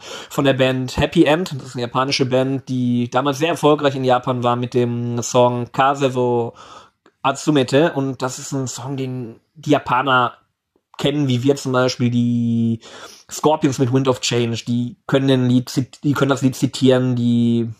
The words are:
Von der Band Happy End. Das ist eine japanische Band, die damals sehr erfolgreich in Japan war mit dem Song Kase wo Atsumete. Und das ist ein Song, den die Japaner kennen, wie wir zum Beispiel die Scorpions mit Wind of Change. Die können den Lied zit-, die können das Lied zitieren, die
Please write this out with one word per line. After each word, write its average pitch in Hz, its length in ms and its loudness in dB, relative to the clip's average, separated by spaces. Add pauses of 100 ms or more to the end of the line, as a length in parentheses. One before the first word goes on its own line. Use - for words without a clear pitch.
(300)
Von 143 160 -2
der 135 80 4
Band 127 440 0
Happy 151 260 2
End. 160 340 2
Das 127 120 -14
ist - 40 -18
eine 127 80 -6
japanische 131 460 -2
Band, 131 420 -2
die 123 400 0
damals 131 300 -2
sehr 123 100 0
erfolgreich 147 460 2
in 135 80 -4
Japan 123 400 0
war 120 120 2
mit 123 200 -4
dem 120 480 -2
Song 123 480 2
Kase 139 420 0
wo 120 400 0 (680)
Atsumete. 147 680 2
Und 135 280 -4
das 127 160 -6
ist 143 140 -12
ein 135 160 -4
Song, 127 280 -10
den 127 440 -8 (160)
die 147 160 -4
Japaner 127 640 0 (640)
kennen, 143 300 0
wie 123 140 0
wir 139 140 2
zum 135 160 -6
Beispiel 127 400 0
die 117 680 0 (500)
Scorpions 147 500 0
mit 123 120 2
Wind 135 160 2
of 127 140 0
Change. 117 460 -2
Die 120 300 -2 (100)
können 135 200 2
den 127 220 2
Lied 127 200 2
zit-, - 340 -6
die 143 100 2
können 135 160 0
das 135 140 0
Lied 127 120 2
zitieren, 127 600 2
die 117 640 2